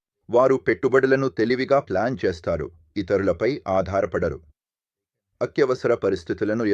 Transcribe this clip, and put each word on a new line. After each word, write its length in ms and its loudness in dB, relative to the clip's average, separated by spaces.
వారు 280 4
పెట్టుబడులను 600 2
తెలివిగా 400 0
ప్లాన్ 320 -2
చేస్తారు, 460 -4
ఇతరులపై 480 0
ఆధారపడరు. 640 -2
అత్యవసర 520 0
పరిస్థితులను 680 -2